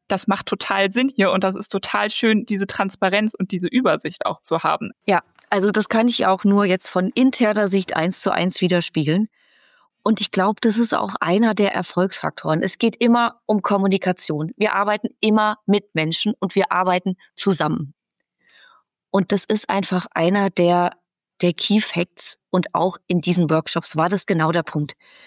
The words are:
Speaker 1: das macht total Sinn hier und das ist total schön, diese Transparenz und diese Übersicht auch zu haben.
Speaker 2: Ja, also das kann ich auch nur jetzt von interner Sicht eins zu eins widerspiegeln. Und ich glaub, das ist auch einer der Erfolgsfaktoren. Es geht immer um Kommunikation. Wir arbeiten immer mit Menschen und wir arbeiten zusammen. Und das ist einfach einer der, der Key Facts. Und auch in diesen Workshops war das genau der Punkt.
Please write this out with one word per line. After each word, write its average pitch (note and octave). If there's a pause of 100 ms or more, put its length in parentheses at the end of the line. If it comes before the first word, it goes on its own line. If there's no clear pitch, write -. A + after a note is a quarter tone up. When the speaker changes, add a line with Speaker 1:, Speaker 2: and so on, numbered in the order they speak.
Speaker 1:
das F#3+
macht G3
total G3
Sinn B3+
hier G3
und F#3+
das F#3+
ist -
total G#3
schön, A3
diese G3
Transparenz G3
und G3
diese F3+
Übersicht -
auch -
zu E3
haben. - (160)
Speaker 2:
Ja, F#3+ (280)
also G3+
das G#3
kann A3+
ich -
auch F#3+
nur G3+
jetzt F#3
von F#3
interner G#3+
Sicht F#3+
eins E3+
zu F#3+
eins F3
widerspiegeln. F3 (760)
Und G#3+
ich -
glaub, F#3+
das G#3+
ist A#3
auch G3
einer G#3
der G3
Erfolgsfaktoren. F3
Es F3+
geht A3+
immer A#3
um G#3+
Kommunikation. F#3
Wir G#3
arbeiten G#3 (120)
immer G#3+
mit G3+
Menschen D#3+
und F#3+
wir F#3+
arbeiten F3+ (220)
zusammen. D#3+ (1160)
Und G3
das G3
ist -
einfach F#3+
einer F#3+
der, F3 (500)
der F3+
Key -
Facts. -
Und F3+
auch F3 (100)
in F3
diesen E3+
Workshops D#3+
war D#3+
das F#3+
genau E3
der E3
Punkt. D3 (320)